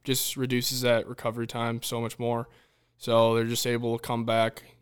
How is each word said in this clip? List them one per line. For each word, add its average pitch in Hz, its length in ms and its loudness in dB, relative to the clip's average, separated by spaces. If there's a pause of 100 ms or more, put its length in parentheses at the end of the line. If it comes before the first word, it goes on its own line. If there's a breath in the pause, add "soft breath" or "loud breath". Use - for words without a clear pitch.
just - 340 -2
reduces 127 440 -2
that 117 260 2
recovery 117 400 -6
time 117 360 -4
so 120 180 -4
much 113 160 -6
more. 117 300 -2 (500 soft breath)
So 113 380 4
they're 113 100 2
just 120 220 -2
able 117 300 0
to 113 80 -6
come 117 200 -2
back. 113 380 2 (180)